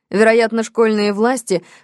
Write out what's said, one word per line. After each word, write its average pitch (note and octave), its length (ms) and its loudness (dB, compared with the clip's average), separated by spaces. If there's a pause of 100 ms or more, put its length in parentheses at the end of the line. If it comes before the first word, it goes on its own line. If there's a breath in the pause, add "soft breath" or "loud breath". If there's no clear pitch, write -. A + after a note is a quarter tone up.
(100)
Вероятно, A3+ 520 2
школьные G#3+ 500 -2
власти G#3+ 520 -2 (200 loud breath)